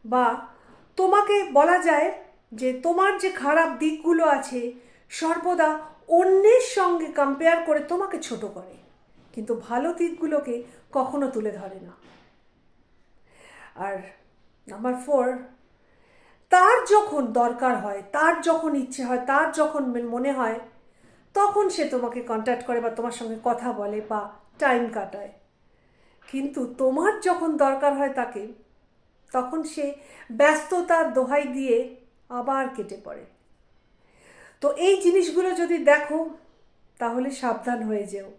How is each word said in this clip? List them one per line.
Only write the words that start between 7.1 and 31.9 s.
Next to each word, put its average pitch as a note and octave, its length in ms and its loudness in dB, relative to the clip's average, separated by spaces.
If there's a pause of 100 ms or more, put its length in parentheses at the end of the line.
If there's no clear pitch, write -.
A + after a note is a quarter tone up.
কম্পেয়ার D#4+ 460 2
করে D4+ 140 2 (120)
তোমাকে F#4+ 240 -4 (100)
ছোট A3 160 -8 (140)
করে, F#3 200 -18 (580)
কিন্তু A3+ 180 -6 (160)
ভালো C4 200 0 (120)
দিকগুলোকে D4 540 -2 (420)
কখনো C4 380 0
তুলে G#3+ 260 -4
ধরে G3 260 -14
না। F3 60 -20 (1900)
আর G3 100 -6 (720)
নাম্বার A3+ 260 -6 (100)
ফোর, C#4 220 2 (1300)
তার F#4 240 8 (180)
যখন G#4 280 4 (180)
দরকার B3 340 0 (100)
হয়, G3 180 -8 (140)
তার D#4+ 180 4 (140)
যখন D#4+ 240 0 (100)
ইচ্ছে B3+ 260 -10
হয়, B3 220 -2
তার D4 220 4
যখন D4+ 300 0 (100)
মন-, A#3+ 220 -4
মনে C4 240 -2
হয়, A3+ 200 -2 (760)
তখন G4+ 300 2 (100)
সে E4 100 -2 (100)
তোমাকে A#3+ 260 -4 (100)
কন্ট্যাক্ট A#3 360 -2
করে A#3+ 140 -2
বা A#3 180 -2
তোমার A#3 220 -6
সঙ্গে A3+ 240 -8
কথা A#3 280 -2
বলে G#3 280 -6 (100)
বা G#3+ 100 -2 (380)
টাইম B3 260 2 (120)
কাটায়, G3 360 -10 (960)
কিন্তু C4+ 320 -6 (200)
তোমার D4+ 400 2
যখন E4+ 300 0 (140)
দরকার C#4 340 2
হয় C#4 220 -2
তাকে, G#3 220 -6 (880)
তখন B3+ 320 -4
সে D4+ 220 -6 (540)
ব্যস্ততার E4 720 2
দোহাই C4+ 320 0 (120)
দিয়ে C4 200 0 (520)